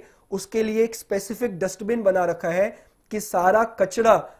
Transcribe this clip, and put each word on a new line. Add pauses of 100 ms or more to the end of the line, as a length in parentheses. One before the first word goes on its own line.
(320)
उसके
लिए
एक
स्पेसिफिक
डस्टबिन
बना
रखा
है (340)
कि
सारा
कचरा (100)